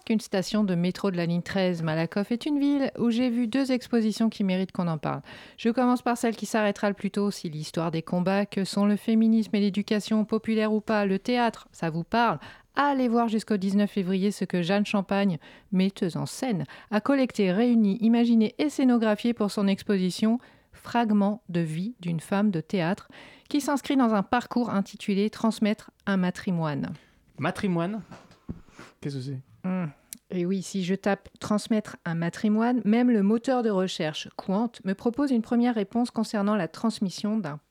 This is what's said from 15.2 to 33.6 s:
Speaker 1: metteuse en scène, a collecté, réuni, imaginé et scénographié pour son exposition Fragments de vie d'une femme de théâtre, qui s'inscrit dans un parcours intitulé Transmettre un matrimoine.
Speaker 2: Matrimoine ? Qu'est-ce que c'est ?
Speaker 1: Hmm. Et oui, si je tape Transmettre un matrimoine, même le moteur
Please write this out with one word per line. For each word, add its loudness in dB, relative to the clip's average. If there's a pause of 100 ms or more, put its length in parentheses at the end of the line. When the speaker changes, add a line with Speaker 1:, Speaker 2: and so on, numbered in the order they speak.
Speaker 1:
metteuse 0
en -2
scène, -4 (260)
a 0
collecté, 2
réuni, 4
imaginé 4
et 0
scénographié 2
pour 0
son 0
exposition 2 (320)
Fragments 0
de 0
vie -4
d'une -4
femme 0
de 0
théâtre, -2 (400)
qui 0
s'inscrit 0
dans 4
un 2
parcours -2
intitulé -2
Transmettre -2 (140)
un 0
matrimoine. -2 (460)
Speaker 2:
Matrimoine ? -2 (1000)
Qu'est-ce -6
que -6
c'est ? -10
Speaker 1:
Hmm. -2 (460)
Et -2
oui, -2
si -6
je 0
tape -4 (140)
Transmettre -2
un -2
matrimoine, 0
même 4
le 4
moteur 2